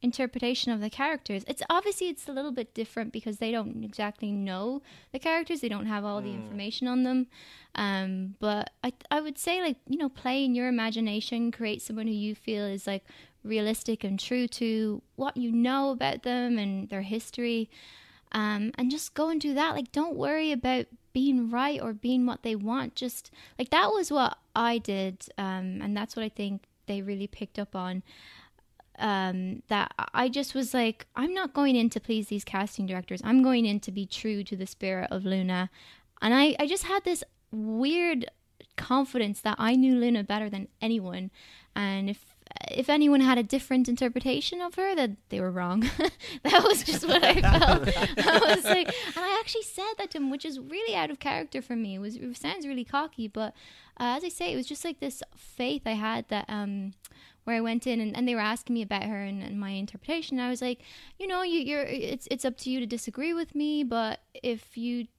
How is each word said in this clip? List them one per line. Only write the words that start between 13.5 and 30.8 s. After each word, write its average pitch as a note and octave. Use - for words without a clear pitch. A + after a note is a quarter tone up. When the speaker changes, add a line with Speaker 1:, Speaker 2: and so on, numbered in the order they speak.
Speaker 1:
and G3
true B3
to A3
what C4+
you A#3+
know B3+
about C4
them B3
and G3
their G3
history. A3+
Um, G#3+
and B3+
just D#4
go D#4+
and D#4+
do D4
that. D4+
Like, C4
don't D4+
worry D4+
about B3+
being B3+
right C4
or A3+
being B3
what -
they A3+
want. A#3
Just, -
like, B3+
that F4
was G4
what C4+
I A#3
did. F#3+
Um, F#3+
and G3+
that's G#3+
what A3+
I A3
think G3+
they G3
really G3
picked -
up G3+
on. F#3
Um, F#3
that G3+
I B3
just C4+
was C4
like, A3+